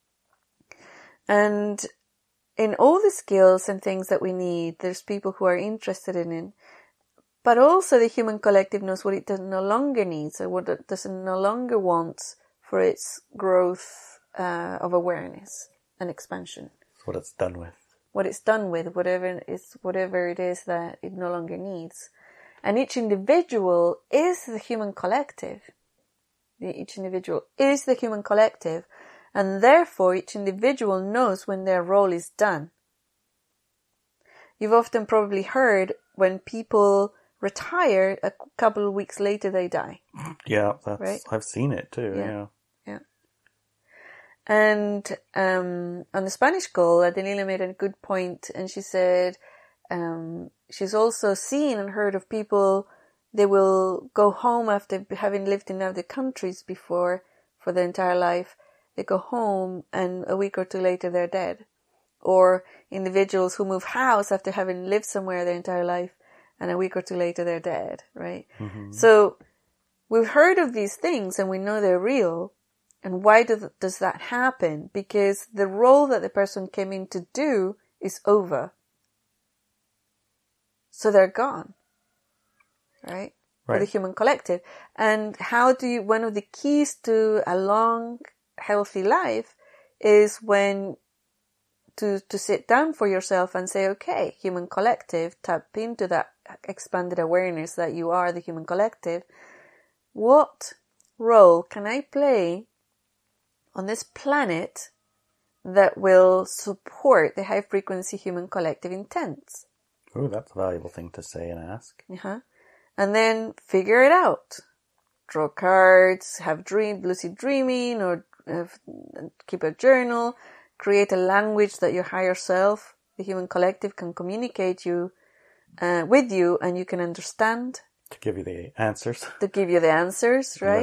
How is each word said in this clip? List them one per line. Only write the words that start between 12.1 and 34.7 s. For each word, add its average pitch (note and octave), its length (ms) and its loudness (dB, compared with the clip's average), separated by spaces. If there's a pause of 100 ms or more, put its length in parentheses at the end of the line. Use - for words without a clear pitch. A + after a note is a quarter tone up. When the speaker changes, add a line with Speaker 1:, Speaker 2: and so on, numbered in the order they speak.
Speaker 1:
for - 200 -4
its - 400 -2 (160)
growth, F3+ 800 -2 (200)
uh, F3+ 420 -6
of F3 120 -4
awareness F3+ 760 -6 (300)
and F3+ 100 -8
expansion. - 640 -14 (340)
Speaker 2:
What F#2 120 -8
it's - 160 -12
done F2+ 260 -6
with. E2+ 160 -16 (380)
Speaker 1:
What - 140 -4
it's - 140 -8
done A3 300 -2
with, E3+ 240 -6
whatever F3+ 320 -2
it F#3 220 -8
is, - 340 -14
whatever F#3 460 -4
it F3 100 -8
is F3+ 260 -6
that E3+ 380 -8
it F#3 100 -12
no F3+ 200 -8
longer F3 240 -8
needs. F3 540 -14 (520)
And G3+ 160 0
each C4 180 -2
individual G3+ 1000 2 (140)
is F4 360 0
the A3+ 120 -10
human G#3+ 340 -6
collective. G3+ 680 -6 (1000)
Each - 360 -12
individual F#3 460 -8 (160)
is C#4 280 2
the C4 80 2
human A3 280 -6
collective, G3+ 640 0 (500)
and G3 260 -2
therefore A#3+ 540 4
each - 220 -8
individual G3+ 640 -2
knows G3+ 480 -2
when F#3+ 160 -6
their F#3 180 2
role F#3+ 300 4
is E3+ 180 -6
done. E3+ 400 -2 (1900)
You've G#3+ 120 0